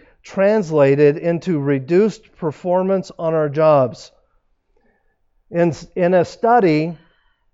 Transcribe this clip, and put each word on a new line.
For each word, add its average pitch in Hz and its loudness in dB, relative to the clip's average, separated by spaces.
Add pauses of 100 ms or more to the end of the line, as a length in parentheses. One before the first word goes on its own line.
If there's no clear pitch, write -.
(240)
translated 156 2
into 170 -4
reduced 143 -2
performance 185 -4
on 165 -4
our 151 -2
jobs." 143 0 (1400)
In, 170 0 (240)
in 180 0
a 185 2
study, 175 0 (560)